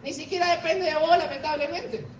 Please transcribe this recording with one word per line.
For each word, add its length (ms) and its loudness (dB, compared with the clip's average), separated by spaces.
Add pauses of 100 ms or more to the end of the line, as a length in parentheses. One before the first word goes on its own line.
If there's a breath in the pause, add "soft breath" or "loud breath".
Ni 100 -8
siquiera 420 0
depende 300 0
de 100 0
vos, 220 6
lamentablemente. 880 -4 (140)